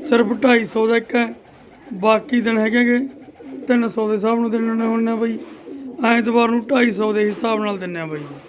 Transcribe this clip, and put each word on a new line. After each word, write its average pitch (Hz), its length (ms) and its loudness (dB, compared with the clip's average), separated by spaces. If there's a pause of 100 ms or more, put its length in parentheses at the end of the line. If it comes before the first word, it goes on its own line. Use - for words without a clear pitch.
ਸਿਰਫ 233 240 2 (100)
ਢਾਈ 233 220 4
ਸੌ 220 220 0
ਦਾ 233 100 2
ਇੱਕ 233 180 -4
ਹੈ, 233 180 0 (600)
ਬਾਕੀ 220 460 2
ਦਿਨ 226 160 0
ਹੈਗੇ 220 280 2
ਗੇ 240 120 4 (680)
ਤਿੰਨ 240 220 2
ਸੌ 220 180 -2
ਦੇ 214 80 0
ਹਿਸਾਬ 226 240 0
ਨੂੰ 233 120 0
ਦੇਣੇ 226 340 0
ਹੁੰਦੇ 226 260 0
ਆ 226 40 0
ਬਾਈ। 226 220 -2 (720)
ਐਤਵਾਰ 233 420 2
ਨੂੰ 233 180 2
ਢਾਈ 247 240 4
ਸੌ 214 220 0
ਦੇ 214 120 2
ਹਿਸਾਬ 214 380 -2
ਨਾਲ 202 140 -2
ਦਿੰਦੇ 180 220 -8
ਆ 160 60 -6
ਬਾਈ 156 140 -8
ਜੀ 147 60 -10 (240)